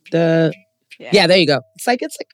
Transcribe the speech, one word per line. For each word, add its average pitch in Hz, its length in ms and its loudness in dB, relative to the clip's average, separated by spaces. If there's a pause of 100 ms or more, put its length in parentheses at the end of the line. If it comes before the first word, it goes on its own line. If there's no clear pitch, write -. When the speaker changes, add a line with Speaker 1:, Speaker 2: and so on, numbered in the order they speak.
(120)
Speaker 1:
The 165 420 0 (460)
Speaker 2:
Yeah. 123 140 -18
Speaker 1:
yeah, 185 140 4
there 294 100 4
you 165 100 4
go. 147 140 0 (140)
It's - 120 -8
like, 247 140 -2
it's 311 180 -12
like, - 140 -14